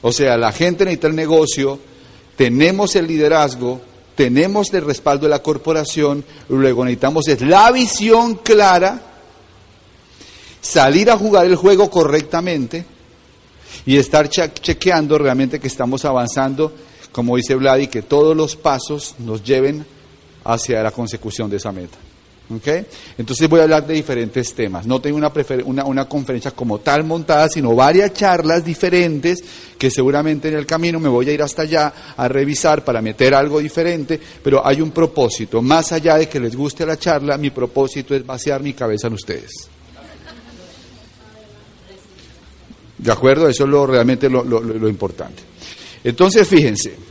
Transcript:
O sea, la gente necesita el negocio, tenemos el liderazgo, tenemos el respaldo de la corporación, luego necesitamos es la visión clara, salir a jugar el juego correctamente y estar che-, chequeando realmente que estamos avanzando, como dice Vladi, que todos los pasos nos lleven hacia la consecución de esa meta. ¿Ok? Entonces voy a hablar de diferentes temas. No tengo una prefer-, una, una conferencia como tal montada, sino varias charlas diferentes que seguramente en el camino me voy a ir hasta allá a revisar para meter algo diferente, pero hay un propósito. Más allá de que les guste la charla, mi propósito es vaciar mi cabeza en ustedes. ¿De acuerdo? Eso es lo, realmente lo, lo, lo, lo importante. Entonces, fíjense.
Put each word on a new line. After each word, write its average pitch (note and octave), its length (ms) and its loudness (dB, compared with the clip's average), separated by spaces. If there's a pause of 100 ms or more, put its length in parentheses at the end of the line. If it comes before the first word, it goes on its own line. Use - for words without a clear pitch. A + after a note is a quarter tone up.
O A#2+ 100 2
sea, B2+ 240 2
la A2+ 160 0
gente F3 320 0
necesita E3 240 -2
el D#3 80 -2
negocio, D3+ 600 0 (580)
tenemos E3 600 2
el E3+ 100 0
liderazgo, D3 720 0 (340)
tenemos F#3 600 2
el E3+ 100 -2
respaldo C#3+ 400 -2
de D3+ 60 2
la C#3+ 120 0
corporación, D3 840 -2 (240)
luego B2+ 360 2
necesitamos C3+ 440 -2
es C3 120 2
la F#3+ 300 6
visión A#3 640 2
clara, G3+ 640 2 (1600)
salir D#3+ 500 4
a A3+ 60 4
jugar G3 300 4
el F#3 100 4
juego G3 320 4
correctamente D#3+ 960 -2 (1000)
y C3+ 100 4
estar D3 320 2
che-, D#3+ 240 -2
chequeando D#3+ 640 0
realmente C3+ 420 0
que C3 100 -6
estamos C3 360 -4
avanzando, C3+ 680 -2 (360)
como B2 260 -2
dice B2+ 180 -2
Vladi, C3+ 320 2
que A2+ 160 -8
todos D3+ 340 2
los D#3 200 -4
pasos C#3+ 640 -4
nos A2 240 -10
lleven C#3 440 0 (580)
hacia A#2 380 -2
la A2 80 -2
consecución A2+ 580 -8
de G2+ 80 -6
esa G2+ 160 -8
meta. F2+ 240 -16 (520)
¿Ok? A2+ 200 -8 (500)
Entonces B2+ 300 -2
voy E3 100 4
a D#3+ 60 6
hablar D#3 200 2
de D#3+ 100 -4
diferentes B2 600 -4
temas. G2 320 -6
No B2+ 140 0
tengo D3 160 -4
una D3+ 160 -2
prefer-, C3+ 320 -4
una, C3+ 200 -4
una C3+ 240 -4
conferencia C3+ 440 -6
como A2 260 -6
tal C#3+ 240 0
montada, D#3 460 0
sino C3 260 0
varias E3+ 380 4
charlas E3+ 520 0
diferentes F3 760 -2 (340)
que C3+ 140 0
seguramente D3 580 0
en D#3 60 -4
el D3 100 -4
camino E3 360 -2
me D#3 80 -2
voy B2+ 200 0
a D3 40 0
ir D3+ 100 -2
hasta D3 200 -4
allá D3+ 300 -2 (240)
a B2 120 -2
revisar C#3+ 560 0
para A#2 180 -2
meter B2+ 320 2
algo D3 240 2
diferente, D#3+ 640 -4 (240)
pero C#3 200 2
hay C#3 160 0
un D#3+ 120 -2
propósito. A#2+ 680 -2
Más D#3 300 0
allá D#3 280 2
de D#3 100 0
que D3 100 -6
les A#2 160 -4
guste C#3+ 320 -6
la D#3 100 -4
charla, C#3+ 400 -2
mi C#3+ 140 -4
propósito C3+ 640 -4
es C3 100 -4
vaciar C3+ 380 -6
mi C#3 120 -8
cabeza A2 340 -4
en A2+ 60 -6
ustedes. - 540 -14 (3250)
¿De - 140 -4
acuerdo? C3+ 380 4
Eso C#3 160 0
es C#3 60 -2
lo, C#3+ 160 2
realmente B2+ 440 2
lo, B2+ 140 0
lo, A#2 160 -2
lo, A2+ 140 -6
lo A2 140 -2
importante. F#2+ 540 -8 (600)
Entonces, F#3 420 4
fíjense. D3 480 2 (160)